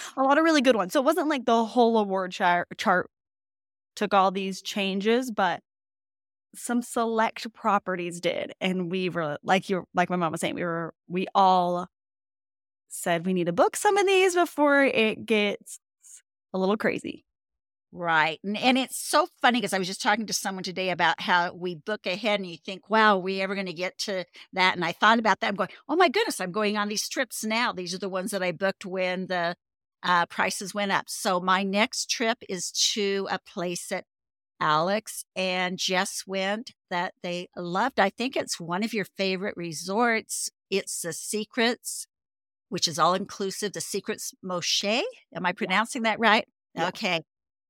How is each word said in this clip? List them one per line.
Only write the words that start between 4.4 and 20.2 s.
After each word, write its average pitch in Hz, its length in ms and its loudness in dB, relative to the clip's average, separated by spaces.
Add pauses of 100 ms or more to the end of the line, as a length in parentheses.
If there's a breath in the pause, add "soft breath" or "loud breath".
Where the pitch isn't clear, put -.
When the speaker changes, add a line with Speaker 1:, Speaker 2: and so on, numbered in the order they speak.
Speaker 1:
changes, 208 680 -2
but 190 300 0 (920)
some 240 280 -4
select 226 720 -2
properties 175 680 -2
did. - 400 -2
And 185 300 -2
we 185 180 -2
were, 156 340 -4
like - 280 0
you, 180 140 -2 (100)
like 180 160 2
my 180 60 0
mom 165 160 0
was 175 80 -6
saying, 180 160 -4
we 175 80 -4
were, 165 280 -4 (160)
we 180 260 -2
all 180 520 4 (1000)
said, 170 360 -2
"We 190 80 2
need 175 140 2
to 175 80 0
book 349 200 4
some 403 220 2
of 392 100 4
these 381 280 4
before 294 500 4
it 220 400 0
gets 208 540 -2 (760)
a 190 60 -2
little 190 180 2
crazy." - 480 -4 (680)
Speaker 2:
Right. 160 540 0
And, 208 140 -4
and 247 200 4
it's - 200 -4
so 311 300 2 (120)
funny 247 220 4
'cause 196 100 -4
I 190 60 0
was 185 100 -2
just 196 140 -10
talking 214 240 0